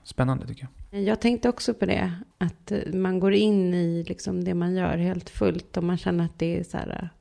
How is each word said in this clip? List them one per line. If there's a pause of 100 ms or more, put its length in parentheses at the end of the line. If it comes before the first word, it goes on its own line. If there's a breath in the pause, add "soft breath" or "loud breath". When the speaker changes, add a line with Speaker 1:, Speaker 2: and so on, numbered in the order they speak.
Speaker 1:
Spännande,
tycker (240)
jag.
Speaker 2:
Jag
tänkte
också
på
det, (240)
att (220)
man
går
in
i
liksom
det
man
gör
helt
fullt
och
man
känner
att
det
är
så
här, (120)